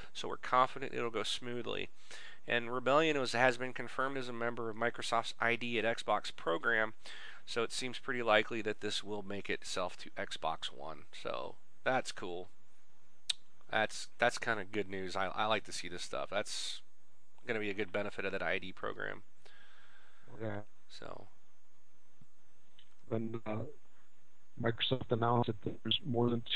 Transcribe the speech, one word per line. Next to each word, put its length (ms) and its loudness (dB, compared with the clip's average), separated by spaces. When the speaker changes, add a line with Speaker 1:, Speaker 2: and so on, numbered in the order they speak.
Speaker 1:
so 140 -2
we're 120 -2
confident 540 4
it'll 160 0
go 140 0
smoothly." 680 -2
And 260 2
Rebellion 460 4
was, 120 0
has 240 6
been 160 -2
confirmed 460 -2
as 100 -2
a 40 -2
member 360 0
of 60 -2
Microsoft's 640 0
I 140 4
D 240 0
at 60 4
Xbox 500 2
program, 600 2
so 160 0
it 80 0
seems 300 -2
pretty 240 0
likely 380 8
that 180 0
this 240 0
will 180 -2
make 260 -2
itself 500 0
to 120 -4
Xbox 600 -2
One. 400 -4
So 420 -2
that's 260 2
cool. 380 -2
That's, 380 2
that's 200 4
kinda 260 2
good 260 0
news. 240 -2
I, 120 2
I 200 0
like 180 4
to 80 -4
see 160 -4
this 140 -4
stuff. 280 -2
That's 520 -2
gonna 140 2
be 100 0
a 40 0
good 180 0
benefit 320 0
of 80 0
that 100 0
I 160 2
D 140 -4
program. 500 -2
Speaker 2:
Yeah. 200 -2
Speaker 1:
So. 400 -4
Speaker 2:
And, 360 0
uh, 120 0
Microsoft 520 2
announced 340 6
that 360 0
there's 220 2
more 260 4
than 120 2